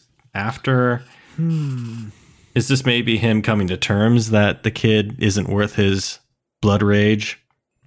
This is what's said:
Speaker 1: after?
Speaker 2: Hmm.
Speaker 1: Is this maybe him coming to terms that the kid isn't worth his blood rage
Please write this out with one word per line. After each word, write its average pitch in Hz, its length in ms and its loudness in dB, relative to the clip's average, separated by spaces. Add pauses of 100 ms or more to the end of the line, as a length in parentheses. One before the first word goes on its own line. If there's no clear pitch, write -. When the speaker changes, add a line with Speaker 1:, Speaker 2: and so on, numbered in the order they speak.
(340)
Speaker 1:
after? 123 680 -2 (340)
Speaker 2:
Hmm. 131 720 -4 (460)
Speaker 1:
Is 113 140 0
this 135 180 0
maybe 120 320 0
him 110 240 2
coming 104 260 0
to 92 80 -4
terms 110 540 2
that 104 320 2
the 110 80 0
kid 107 520 0
isn't 98 260 0
worth 101 260 -2
his 98 440 -2 (440)
blood 101 200 4
rage 104 560 0 (480)